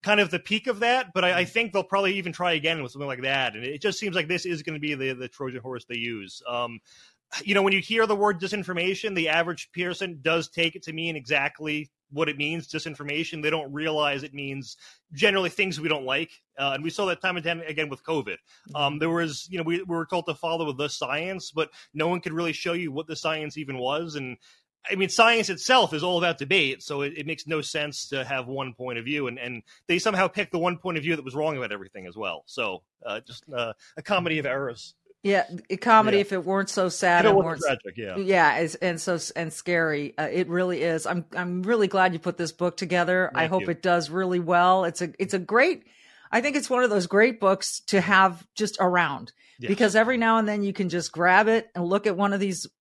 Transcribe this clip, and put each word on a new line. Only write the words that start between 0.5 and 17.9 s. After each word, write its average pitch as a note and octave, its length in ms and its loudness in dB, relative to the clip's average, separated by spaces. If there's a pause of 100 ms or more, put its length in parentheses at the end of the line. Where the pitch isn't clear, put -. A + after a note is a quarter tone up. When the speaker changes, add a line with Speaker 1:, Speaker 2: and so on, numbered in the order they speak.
Speaker 1:
of G#3+ 140 -4
that, A#3+ 340 2
but F#3 100 2
I, F3+ 160 2
I F3+ 40 2
think A3+ 280 -2
they'll F#3+ 120 0
probably G3 300 0
even F3+ 180 -6
try F3 200 0
again D#3+ 300 0
with B2 100 -8
something C#3 160 -8
like B2+ 140 -6
that. C3+ 320 0
And A2+ 100 -10
it C#3 160 -8
just G3 180 -2
seems G3 180 -4
like D#3 120 0
this F3 160 -2
is E3+ 180 -4
gonna D#3 180 -8
be D3+ 140 -2
the, C3+ 180 -4
the B2 160 -8
Trojan B2+ 320 -8
horse B2 280 -10
they A#2+ 100 -8
use. A2 480 -8
Um, A#2+ 340 -4 (640)
you G3 100 0
know, G3 80 4
when G3 120 4
you F#3+ 60 2
hear A3+ 260 0
the G#3+ 100 0
word G3+ 240 2
disinformation, F#3 760 -4
the E3 140 0
average E3 440 0
person F3+ 500 -6
does E3 260 0
take E3 280 0
it - 80 -14
to D#3+ 80 -12
mean D#3+ 220 -4
exactly D3 760 -4 (200)
what D3 200 0
it C#3+ 80 -6
means, D#3 280 -4
disinformation. D#3 760 -6
They D3+ 80 2
don't D3+ 200 -2
realize D3 520 0
it C#3+ 100 -12
means C#3 460 -10 (340)
generally F#3+ 380 4
things F#3 280 -2
we D3+ 120 -2
don't C#3+ 160 0
like. C#3+ 240 -2 (280)
Uh, C#3 140 -2
and C3+ 100 -6
we E3 60 -4
saw G3 160 -2
that F3+ 160 -2
time F3+ 160 -2
and D#3+ 80 -6
time E3+ 220 -2
again D3+ 240 -4